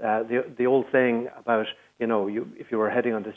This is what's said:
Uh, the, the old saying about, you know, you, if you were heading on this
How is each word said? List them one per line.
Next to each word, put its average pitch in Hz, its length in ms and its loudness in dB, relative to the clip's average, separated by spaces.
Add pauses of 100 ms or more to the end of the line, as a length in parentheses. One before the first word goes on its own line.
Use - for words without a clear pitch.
Uh, 110 200 0
the, 120 220 -2 (120)
the 123 100 2
old 127 260 4
saying 123 440 2
about, 110 300 0 (320)
you 120 80 -2
know, 104 220 0
you, 110 280 -6
if 107 140 -16
you 113 80 0
were 107 100 2
heading 120 260 0
on 104 100 -4
this 107 120 -10